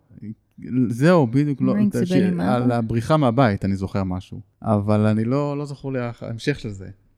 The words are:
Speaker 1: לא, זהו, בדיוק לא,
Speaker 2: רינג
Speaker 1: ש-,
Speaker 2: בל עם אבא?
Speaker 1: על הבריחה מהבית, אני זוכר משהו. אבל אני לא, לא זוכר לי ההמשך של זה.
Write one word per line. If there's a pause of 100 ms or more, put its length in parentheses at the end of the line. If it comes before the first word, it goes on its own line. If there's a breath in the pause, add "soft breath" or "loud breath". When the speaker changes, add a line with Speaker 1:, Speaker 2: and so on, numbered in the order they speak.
(600)
Speaker 1:
לא,
זהו,
בדיוק
לא,
Speaker 2:
רינג
Speaker 1:
ש-,
Speaker 2:
בל
עם
אבא?
Speaker 1:
על
הבריחה
מהבית,
אני
זוכר
משהו. (200)
אבל
אני
לא,
לא
זוכר
לי (220)
ההמשך
של
זה. (280)